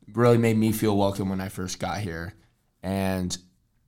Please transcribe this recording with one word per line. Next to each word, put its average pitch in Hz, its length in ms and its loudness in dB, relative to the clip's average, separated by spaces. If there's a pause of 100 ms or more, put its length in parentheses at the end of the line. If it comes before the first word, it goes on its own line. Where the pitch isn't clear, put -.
(120)
Really 120 260 6
made 113 180 2
me 110 160 4
feel 107 240 2
welcome 98 320 0
when 95 120 -4
I 95 80 -8
first 92 300 -8
got 90 200 -6
here. 87 360 -8 (480)
And 95 540 -2 (520)